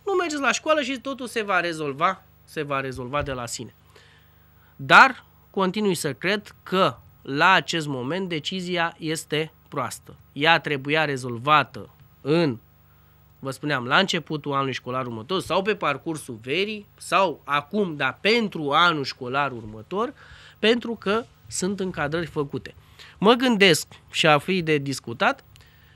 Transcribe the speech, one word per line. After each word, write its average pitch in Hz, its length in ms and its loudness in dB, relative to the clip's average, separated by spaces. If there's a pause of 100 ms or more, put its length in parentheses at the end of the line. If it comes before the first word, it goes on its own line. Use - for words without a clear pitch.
nu 392 80 -2
mergeți 339 280 -2
la 254 100 2
școală 311 300 2
și 262 180 -4
totul 262 280 -8
se 226 140 -6
va 202 180 0
rezolva, 165 640 -2 (200)
se - 180 -8
va 139 180 -4
rezolva 131 420 -6
de 139 100 -4
la 123 140 -6
sine. 117 280 -10 (1000)
Dar 196 500 6 (240)
continui 190 460 0
să 143 180 -4
cred 202 500 -4
că, 180 340 2 (240)
la 151 300 4
acest 165 360 2
moment, 147 420 -4
decizia 175 680 -4
este 156 520 -6 (160)
proastă. - 480 -8 (180)
Ea 156 260 4
trebuia 147 460 -2
rezolvată 131 840 0 (320)
în, 147 360 0 (840)
vă 135 120 -8
spuneam, 135 340 -4
la 139 120 2
începutul 156 560 -2
anului 135 200 -2
școlar 127 320 -6
următor 123 360 -4
sau 165 200 0
pe 202 140 -2
parcursul 147 640 -4
verii 202 440 -4 (120)
sau 175 460 0
acum, 160 520 -2
dar 135 260 -2
pentru 190 500 0
anul 160 320 4
școlar 135 480 -4
următor, 113 640 -8 (460)
pentru 226 360 0
că 214 300 -2 (220)
sunt 190 320 -4
încadrări 165 460 -4
făcute. 143 500 -6 (420)
Mă 202 160 6
gândesc 214 540 4 (240)
și - 160 2
a 151 100 8
fi 180 240 -2
de 156 160 2
discutat, 139 640 -2 (520)